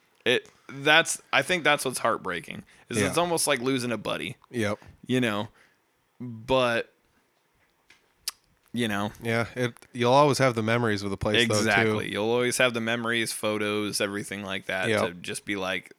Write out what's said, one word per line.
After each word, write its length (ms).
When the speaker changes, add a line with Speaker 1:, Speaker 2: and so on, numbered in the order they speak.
Speaker 1:
it, 240
that's, 540
I 120
think 200
that's 220
what's 140
heartbreaking, 640
is 100
Speaker 2:
Yeah. 80
Speaker 1:
it's 100
almost 300
like 140
losing 320
a 40
buddy, 380
Speaker 2:
Yep. 280
Speaker 1:
you 140
know, 260
but, 720
you 160
know. 220
Speaker 2:
Yeah, 220
it, 180
you'll 200
always 260
have 160
the 80
memories 400
of 60
the 80
place, 300
though, 80
too. 60
Speaker 1:
Exactly. 500
You'll 180
always 280
have 160
the 80
memories, 500
photos, 720
everything 420
like 220
that 240
Speaker 2:
Yep. 180
Speaker 1:
to 80
just 300
be 100
like, 440